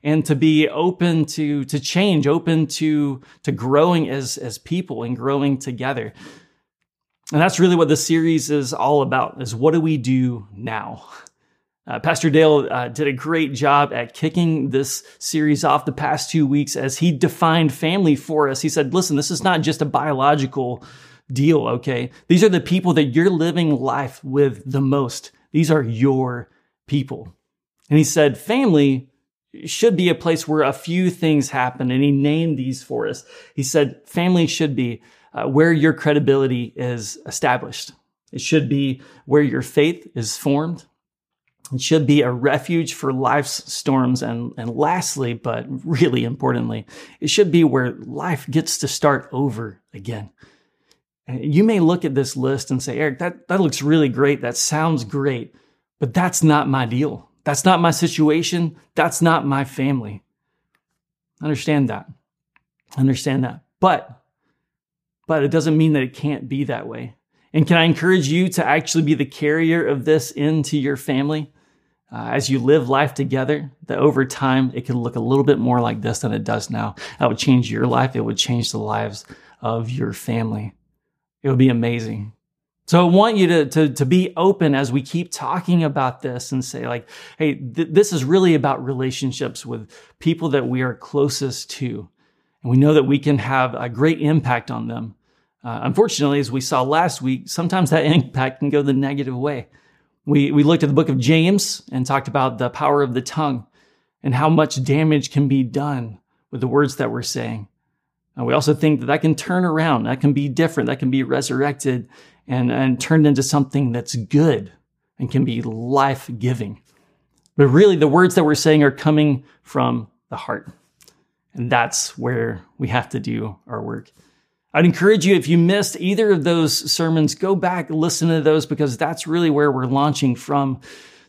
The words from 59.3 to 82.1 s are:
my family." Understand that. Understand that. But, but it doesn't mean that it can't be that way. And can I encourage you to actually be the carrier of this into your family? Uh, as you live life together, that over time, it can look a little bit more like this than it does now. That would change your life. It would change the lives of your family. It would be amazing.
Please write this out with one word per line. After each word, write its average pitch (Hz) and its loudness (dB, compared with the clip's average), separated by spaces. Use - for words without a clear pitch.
my 139 -2
family." 127 -4
Understand 147 0
that. 98 -10
Understand 131 0
that. 117 -10
But, - 0
but 156 0
it 139 2
doesn't 156 2
mean 160 4
that 139 2
it 131 -6
can't 139 -8
be 135 -4
that 117 -6
way. 117 -14
And 160 4
can 170 4
I 165 4
encourage 170 2
you 175 0
to 165 -2
actually 156 0
be 151 2
the 147 0
carrier 160 0
of 135 -2
this 156 2
into 151 0
your 139 -2
family? 143 -4
Uh, 113 -10
as 135 -2
you 135 2
live 131 2
life 139 0
together, 135 -4
that - -4
over 135 2
time, 131 0
it 123 -8
can 123 -4
look 120 -6
a 117 -2
little 131 2
bit 139 0
more 123 0
like 113 -4
this 113 -4
than 117 -4
it 110 -4
does 110 -4
now. 107 -6
That 127 2
would 110 -2
change 123 2
your 113 -2
life. 127 0
It 120 -4
would 113 -4
change 120 -2
the 110 -6
lives 107 -6
of 117 -4
your 117 -4
family. 110 -6
It 139 -2
would 131 2
be 131 6
amazing. 113 -4